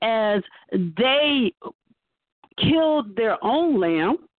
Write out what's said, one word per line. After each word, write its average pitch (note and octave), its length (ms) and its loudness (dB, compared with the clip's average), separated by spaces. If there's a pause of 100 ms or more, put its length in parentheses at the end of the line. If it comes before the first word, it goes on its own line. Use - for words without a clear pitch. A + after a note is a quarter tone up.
as G#3+ 400 0 (280)
they B3 840 0 (1040)
killed D4+ 580 0
their A3 260 -2
own C#4+ 380 2
lamb E3+ 380 0 (200)